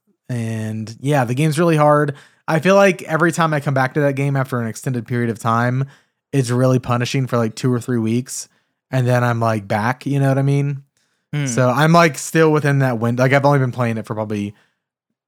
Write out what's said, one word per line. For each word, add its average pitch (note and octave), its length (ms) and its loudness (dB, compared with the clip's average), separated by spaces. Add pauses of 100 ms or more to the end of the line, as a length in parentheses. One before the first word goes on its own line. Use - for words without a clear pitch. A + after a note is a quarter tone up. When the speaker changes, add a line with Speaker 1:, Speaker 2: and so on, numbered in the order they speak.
(300)
Speaker 1:
And A2 680 -8
yeah, C3+ 260 0
the B2 100 -4
game's D3+ 240 0
really E3+ 180 2
hard. D3 380 2 (320)
I D#3+ 120 0
feel F#3 160 2
like G3 280 4
every D#3+ 300 0
time D#3+ 200 0
I D3 60 0
come C#3 140 -2
back C3 220 4
to D#3 60 0
that C#3+ 140 0
game C#3 220 -2
after C3 240 -2
an A2+ 60 -4
extended A#2+ 380 -6
period A#2+ 240 -2
of G#2+ 100 -6
time, B2 460 0 (460)
it's C3 180 0
really B2+ 300 2
punishing B2 480 -2
for, - 100 -2
like, A2+ 180 -2
two B2+ 180 0
or A#2+ 80 0
three B2 160 -4
weeks. A2+ 500 -4 (420)
And C3 160 0
then B2 160 2
I'm, A#2+ 200 0
like, A2 260 0
back, A2+ 380 -2
you C#3 120 -2
know C3+ 120 2
what C3+ 80 0
I C#3 60 0
mean? C#3 400 -2 (500)
Speaker 2:
Hmm. D3 120 -4
Speaker 1:
So B2+ 240 0
I'm, D3 220 2
like, E3+ 260 4
still D#3+ 360 2
within C#3+ 260 0
that B2+ 200 0
window. A#2+ 240 0
Like, C3 100 4
I've C3+ 100 4
only C#3+ 160 4
been B2+ 140 -2
playing A#2 240 -2
it G#2+ 80 -8
for A#2 100 -10
probably G#2+ 400 -6 (720)